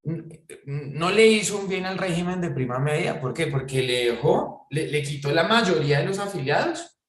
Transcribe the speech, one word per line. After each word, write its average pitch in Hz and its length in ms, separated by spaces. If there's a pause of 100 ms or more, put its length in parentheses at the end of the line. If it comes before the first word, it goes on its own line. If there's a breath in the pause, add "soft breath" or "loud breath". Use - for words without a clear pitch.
N-, 160 420 (200)
no 143 460
le 214 160
hizo 208 320
un 196 100
bien 185 160
al 190 140
régimen 180 420
de 170 100
prima 127 280
media. 151 420
¿Por 120 140
qué? 160 140
Porque 135 340
le 123 300
dejó, 120 580
le, 151 180
le 143 140
quitó 143 280
la 165 160
mayoría 165 540
de 175 60
los 190 120
afiliados 196 800 (100)